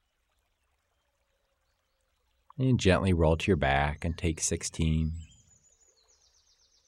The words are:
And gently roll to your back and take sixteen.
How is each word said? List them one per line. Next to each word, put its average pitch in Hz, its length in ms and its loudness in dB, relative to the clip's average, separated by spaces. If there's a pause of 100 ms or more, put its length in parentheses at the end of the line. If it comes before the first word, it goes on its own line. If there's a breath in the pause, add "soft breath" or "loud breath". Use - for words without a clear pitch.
(2500)
And 131 240 2
gently 92 320 4
roll 82 240 4
to - 100 -6
your 95 100 2
back 69 480 -2
and 82 140 -6
take 80 220 -4
sixteen. 80 720 -2 (1700)